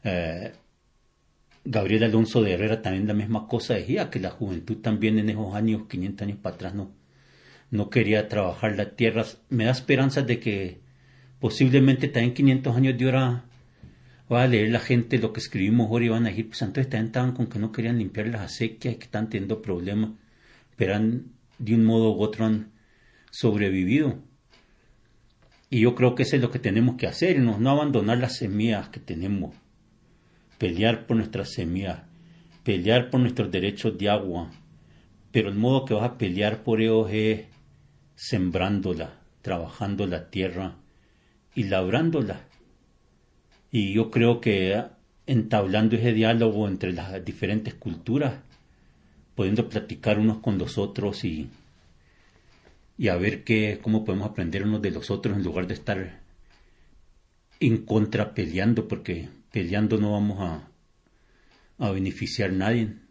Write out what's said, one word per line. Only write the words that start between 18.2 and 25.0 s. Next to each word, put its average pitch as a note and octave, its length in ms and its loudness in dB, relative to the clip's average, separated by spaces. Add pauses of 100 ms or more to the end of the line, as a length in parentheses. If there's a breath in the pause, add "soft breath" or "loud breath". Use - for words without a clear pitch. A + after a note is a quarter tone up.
las A2+ 140 -4
acequias A2+ 520 -6
y - 40 -10
que - 80 -18
están G#2+ 220 -4
teniendo G2 360 -4
problemas", G2+ 480 -2 (640 loud breath)
pero G2 200 2
han, A2+ 360 -2 (260)
de A2 160 0
un A2+ 100 6
modo A2+ 320 4
u F#2 60 -2
otro G#2+ 240 -2
han A2 260 -2 (600 soft breath)
sobrevivido. G#2 880 0 (1500 soft breath)